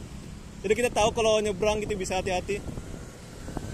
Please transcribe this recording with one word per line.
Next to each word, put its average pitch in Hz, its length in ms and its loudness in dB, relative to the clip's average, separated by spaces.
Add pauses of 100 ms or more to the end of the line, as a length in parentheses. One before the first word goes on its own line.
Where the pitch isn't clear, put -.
(640)
Jadi 196 80 6
kita 240 160 2
tahu 214 240 6
kalau 220 320 6
nyebrang 214 400 2
gitu, 214 80 -2
bisa 185 240 -2
hati-hati. 185 400 0 (1160)